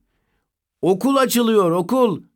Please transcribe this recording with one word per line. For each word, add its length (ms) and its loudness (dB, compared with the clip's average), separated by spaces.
"Okul 340 0
açılıyor, 560 2
okul! 520 -2